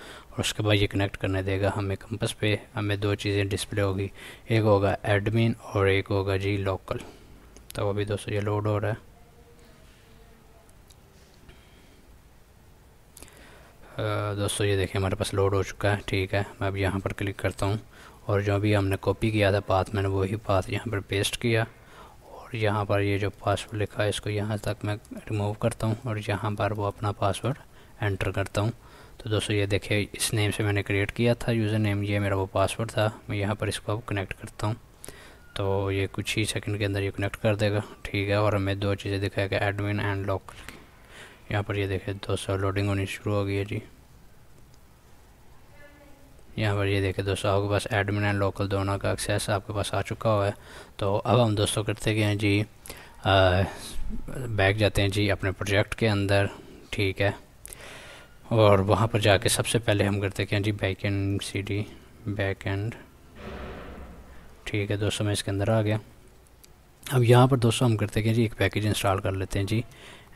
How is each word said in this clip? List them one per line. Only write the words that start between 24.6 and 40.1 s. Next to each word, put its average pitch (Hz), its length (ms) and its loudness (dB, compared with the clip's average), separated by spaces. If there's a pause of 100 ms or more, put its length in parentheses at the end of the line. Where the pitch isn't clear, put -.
मैं 104 100 -2 (200)
remove 104 480 -2
करता 117 240 0
हूँ 110 100 0 (100)
और 107 140 -4
यहाँ 104 320 -2
पर 101 200 0
वो 104 140 -4
अपना 101 280 -2
password 110 420 -2 (460)
enter 98 300 -2
करता 98 280 -2
हूँ। 110 120 0 (480)
तो 107 100 -8
दोस्तों 104 260 0
ये 101 100 2
देखिए 104 340 0 (140)
इस - 200 -4
name 104 160 2
से 110 120 -2
मैंने 101 200 0
create 101 280 0
किया 120 260 2
था - 160 -2
यूज़र 110 260 2
नेम, 101 260 2
ये 101 140 0
मेरा 101 180 0
वो 95 100 0
password 107 440 0
था। 107 160 2 (240)
मैं 104 60 -4
यहाँ 101 180 0
पर 104 140 -4
इसको - 240 -4
अब 110 160 -6
connect 98 240 -4
करता - 340 -8
हूँ 113 100 -2 (800)
तो 98 340 0
ये 98 160 0
कुछ - 300 -6
ही 110 80 0
second 104 340 -4
के 107 60 -2
अंदर 98 180 0
ये 98 80 -2
connect 101 260 -4
कर 107 200 2
देगा, 104 260 2 (220)
ठीक 101 240 -2
है। 101 120 2
और 104 140 2
हमें 98 240 0
दो 101 160 0
चीज़ें 98 260 -4
दिखाएगा, 98 380 -2
admin 101 440 -2
and 98 240 -2